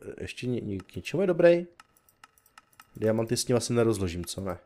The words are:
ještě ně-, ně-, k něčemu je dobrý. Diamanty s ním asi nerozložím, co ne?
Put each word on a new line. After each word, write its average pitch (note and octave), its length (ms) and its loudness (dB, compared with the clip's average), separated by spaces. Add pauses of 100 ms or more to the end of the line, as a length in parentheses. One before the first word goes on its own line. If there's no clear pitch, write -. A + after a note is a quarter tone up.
(200)
ještě - 260 -10
ně-, B2 140 -2
ně-, G2+ 180 -6
k - 180 -14
něčemu C3+ 240 -4
je G3+ 60 0
dobrý. E3+ 400 6 (1300)
Diamanty A2+ 400 0
s - 120 -4
ním B2+ 80 4
asi A#2+ 160 -2
nerozložím, G2 520 0
co - 160 -10
ne? F#2 260 -8